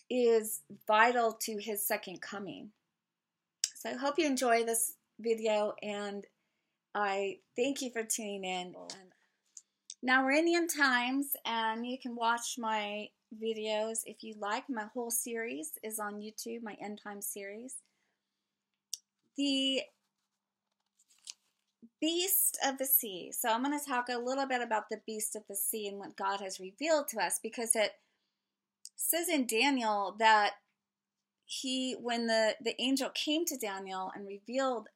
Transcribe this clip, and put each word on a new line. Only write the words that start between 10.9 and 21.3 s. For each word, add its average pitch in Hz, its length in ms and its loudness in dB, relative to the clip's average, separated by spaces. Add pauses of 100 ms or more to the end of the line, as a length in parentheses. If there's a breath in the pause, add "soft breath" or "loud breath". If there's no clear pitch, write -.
and 226 400 -2
you 247 120 -4
can 247 180 -8
watch 233 420 0
my 214 520 -2 (320)
videos 220 640 0
if - 180 -14
you 220 140 -12
like. 214 320 -2
My 214 240 -4
whole 240 160 -4
series 240 720 -4
is 214 160 -6
on 208 220 -6
YouTube, 226 420 -10
my 208 220 -10
end 208 180 -8
time 202 200 -10
series. 208 540 -10 (1600)
The 269 460 2 (2250)